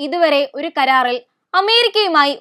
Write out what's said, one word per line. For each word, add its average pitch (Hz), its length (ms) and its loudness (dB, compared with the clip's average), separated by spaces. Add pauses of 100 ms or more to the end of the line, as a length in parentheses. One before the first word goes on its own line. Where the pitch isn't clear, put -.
ഇതുവരെ 302 340 0 (140)
ഒരു 311 220 -8
കരാറിൽ 262 400 2 (360)
അമേരിക്കയുമായി 392 880 2